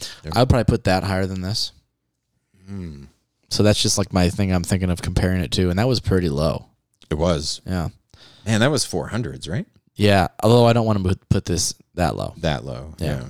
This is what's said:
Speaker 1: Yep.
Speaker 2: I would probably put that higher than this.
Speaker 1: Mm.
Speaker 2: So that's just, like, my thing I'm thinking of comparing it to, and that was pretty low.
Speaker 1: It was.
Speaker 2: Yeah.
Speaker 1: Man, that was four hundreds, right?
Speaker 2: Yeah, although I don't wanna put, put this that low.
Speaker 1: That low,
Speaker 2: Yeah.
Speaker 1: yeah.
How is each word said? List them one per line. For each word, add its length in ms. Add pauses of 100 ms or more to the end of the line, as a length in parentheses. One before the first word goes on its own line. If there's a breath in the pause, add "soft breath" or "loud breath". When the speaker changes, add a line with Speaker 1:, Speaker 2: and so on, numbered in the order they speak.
(240 loud breath)
Speaker 1:
Yep. 120
Speaker 2:
I 40
would 80
probably 160
put 200
that 200
higher 220
than 160
this. 300 (1000)
Speaker 1:
Mm. 380 (420)
Speaker 2:
So 120
that's 200
just, 160
like, 140
my 180
thing 220
I'm 120
thinking 260
of 120
comparing 380
it 120
to, 180
and 80
that 100
was 120
pretty 280
low. 380 (440)
Speaker 1:
It 40
was. 520
Speaker 2:
Yeah. 220 (580 soft breath)
Speaker 1:
Man, 140
that 100
was 140
four 240
hundreds, 400
right? 180 (300)
Speaker 2:
Yeah, 320 (140)
although 240
I 60
don't 140
wanna 140
put, 280
put 180
this 280 (200)
that 220
low. 220
Speaker 1:
That 260
low, 340
Speaker 2:
Yeah. 80
Speaker 1:
yeah. 240